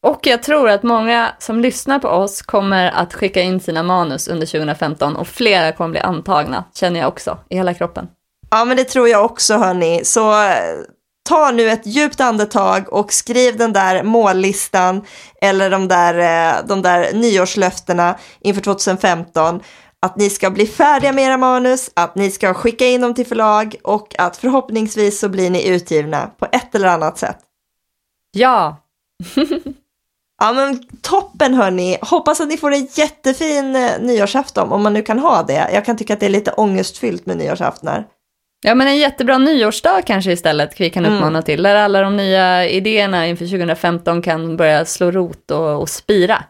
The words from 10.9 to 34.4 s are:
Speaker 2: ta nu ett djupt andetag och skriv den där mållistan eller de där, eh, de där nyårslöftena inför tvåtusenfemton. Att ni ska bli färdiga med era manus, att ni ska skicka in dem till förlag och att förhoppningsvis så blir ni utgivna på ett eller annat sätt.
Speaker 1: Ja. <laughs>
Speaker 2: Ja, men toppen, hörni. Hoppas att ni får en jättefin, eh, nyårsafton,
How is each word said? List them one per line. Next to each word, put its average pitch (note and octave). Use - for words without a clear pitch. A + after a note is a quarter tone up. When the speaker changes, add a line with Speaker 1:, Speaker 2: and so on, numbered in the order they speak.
Speaker 2:
ta D4+
nu A#3
ett A3+
djupt C#4
andetag G#3
och G#3
skriv B3
den A3+
där F#3+
mållistan G3
eller G3
de F#3+
där, F3
eh, -
de G3
där F3
nyårslöftena F#3
inför G3
tvåtusenfemton. F#3
Att F#3
ni G3+
ska G3
bli G3+
färdiga C#4
med C4+
era C4
manus, B3+
att E3+
ni G3
ska F#3+
skicka A#3
in B3
dem A#3+
till A#3+
förlag G#3+
och G#3
att F3
förhoppningsvis A3
så G#3
blir F#3
ni F3+
utgivna D#3
på -
ett -
eller G3
annat E3
sätt. -
Speaker 1:
Ja. G3
<laughs> D#4
Speaker 2:
Ja, A3
men C4+
toppen, E4
hörni. F#3
Hoppas D4+
att D#4
ni D#4
får D4
en C#4+
jättefin, C#4+
eh, B3+
nyårsafton, G#3+